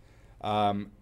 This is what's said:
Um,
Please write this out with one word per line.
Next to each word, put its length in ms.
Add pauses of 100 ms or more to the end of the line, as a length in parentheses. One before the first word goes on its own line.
(420)
Um, 600